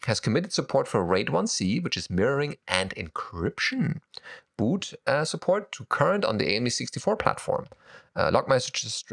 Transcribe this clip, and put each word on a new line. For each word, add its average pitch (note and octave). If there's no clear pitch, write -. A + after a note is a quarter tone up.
has A2+
committed C#3
support C3+
for A2
raid F#2
one F#3
C, G2+
which F3
is -
mirroring C#3
and F#2
encryption -
boot, D3+
uh, D3
support F3+
to -
current G3
on G#2+
the F2+
A G#2
M A#2+
D A#2+
sixty-four -
platform. -
Uh, D#2
log B2
message -
is, A2